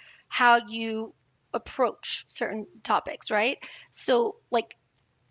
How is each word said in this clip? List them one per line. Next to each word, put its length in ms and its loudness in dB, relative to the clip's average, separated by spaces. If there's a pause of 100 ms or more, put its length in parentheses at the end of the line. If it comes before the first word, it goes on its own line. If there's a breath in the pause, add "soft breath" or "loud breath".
(280 loud breath)
how 300 6 (100)
you 460 -6 (400)
approach 720 -4
certain 380 -6 (160)
topics, 480 -2
right? 280 0 (320 loud breath)
So, 460 0 (140)
like, 260 -2 (540)